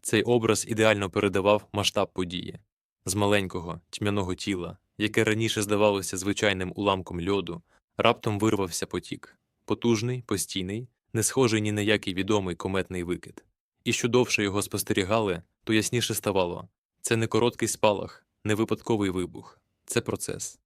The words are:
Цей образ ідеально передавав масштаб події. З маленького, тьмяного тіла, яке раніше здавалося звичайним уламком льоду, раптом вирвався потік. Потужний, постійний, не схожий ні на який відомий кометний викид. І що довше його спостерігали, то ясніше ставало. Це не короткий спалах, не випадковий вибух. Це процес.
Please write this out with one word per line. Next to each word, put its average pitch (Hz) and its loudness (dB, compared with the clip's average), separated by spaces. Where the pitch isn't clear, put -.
Цей 107 2
образ 113 2
ідеально 107 4
передавав 101 2
масштаб 101 0
події. 90 -6
З 92 -4
маленького, 95 0
тьмяного 101 -2
тіла, 90 -6
яке 107 2
раніше 110 0
здавалося 101 2
звичайним 95 -2
уламком 95 -2
льоду, 85 -4
раптом 110 2
вирвався 101 0
потік. - -10
Потужний, 117 0
постійний, 98 -6
не 113 0
схожий 110 2
ні 107 0
на 107 0
який 101 0
відомий 95 0
кометний 92 -2
викид. - -8
І 120 0
що 120 -2
довше 117 2
його 101 0
спостерігали, 101 0
то 113 -2
ясніше 110 0
ставало. 92 -2
Це - 0
не 113 0
короткий 113 2
спалах, - 0
не 107 0
випадковий 104 0
вибух. 87 -8
Це - -2
процес. - -8